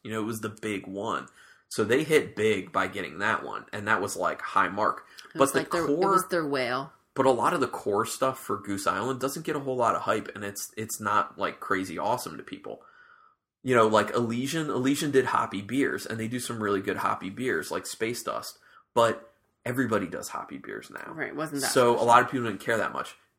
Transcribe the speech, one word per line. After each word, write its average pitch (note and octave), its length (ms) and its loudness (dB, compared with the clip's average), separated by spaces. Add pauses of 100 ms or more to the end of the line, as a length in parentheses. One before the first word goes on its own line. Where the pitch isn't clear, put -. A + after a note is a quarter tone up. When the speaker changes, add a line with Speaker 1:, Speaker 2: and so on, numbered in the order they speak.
Speaker 1:
You G#2+ 100 -10
know, A2 80 -2
it G#2+ 60 -2
was A2+ 140 -4
the A2 100 -4
big G#2+ 360 -6
one. F#2+ 420 -4 (400)
So - 140 -2
they B2 220 2
hit D3+ 320 2
big G#2 360 0
by F#2+ 160 0
getting F2+ 320 -8
that G2+ 220 0
one, - 300 -10
and G#2 160 -6
that G#2+ 140 2
was, G2+ 140 -4
like, F2 260 -2
high F#2+ 260 2
mark. G2+ 360 0 (200)
Speaker 2:
It - 100 -20
Speaker 1:
But - 60 -2
Speaker 2:
was C3+ 120 6
Speaker 1:
the G3 80 0
Speaker 2:
like D#3+ 100 -4
their, E3+ 160 0
Speaker 1:
core C#3+ 80 2
Speaker 2:
it F3+ 120 2
was F3+ 220 2
their E3+ 180 0
whale. C3+ 460 -2 (220)
Speaker 1:
But B2+ 120 2
a C3+ 40 8
lot B2+ 240 2
of D#3+ 60 0
the B2 80 2
core G#2+ 380 0
stuff C3 340 -2
for G#2 180 -4
Goose G2+ 300 -6
Island A#2 320 -2
doesn't C#3 260 -4
get D#3+ 100 -2
a C#3+ 40 -4
whole C3+ 160 -4
lot A2+ 180 4
of - 80 -4
hype, G#2 320 -2
and G#2 100 -8
it's, - 320 -8
it's A2 240 -6
not, G#2 380 0
like, F#2 220 -4
crazy F#2 380 -2
awesome G2+ 380 -2
to - 60 -12
people. - 400 -14 (800)
You B2+ 120 2
know, A2+ 120 8
like G#2+ 240 4
Elysian. B2+ 580 -2
Elysian C3+ 420 2
did C3 160 6
hoppy G#2+ 360 0
beers, A2+ 420 0
and A2+ 160 -8
they A2+ 80 -4
do B2 100 -6
some A#2 240 -6
really G2+ 200 2
good F#2+ 160 -2
hoppy G2 320 -2
beers, G#2 400 -2
like F2+ 160 -6
Space A#2 360 -4
Dust. - 360 -6 (340)
But A2+ 400 4 (320)
everybody A#2 420 0
does E2+ 220 -8
hoppy - 300 -10
beers G#1 320 -12
now. - 240 -12
Speaker 2:
Right, D3 200 -8
wasn't C#3+ 280 -4
that B2+ 80 0
Speaker 1:
So A#2+ 240 8
Speaker 2:
special. A#2 100 2
Speaker 1:
a - 20 4
lot A#2+ 160 10
of A#2+ 80 -4
people B2 160 -2
didn't G2 140 -4
care A2+ 160 0
that F#2 160 -2
much. C2 240 -8 (220)